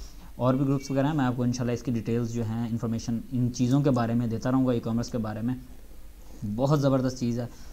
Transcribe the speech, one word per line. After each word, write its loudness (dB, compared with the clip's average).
और 4
भी 2
ग्रुप्स 0
वगैरह 2
हैं, 0
मैं 2
आपको 0
इंशाल्लाह 0
इसकी -4
डिटेल्स 0
जो -2
हैं, -2
इन्फॉर्मेशन -2
इन 2
चीज़ों 4
के 4
बारे 2
में 2
देता -2
रहूँगा, 4
ई-कॉमर्स -2
के -2
बारे -4
में। -2
बहुत 2
ज़बरदस्त 2
चीज़ -2
है। -6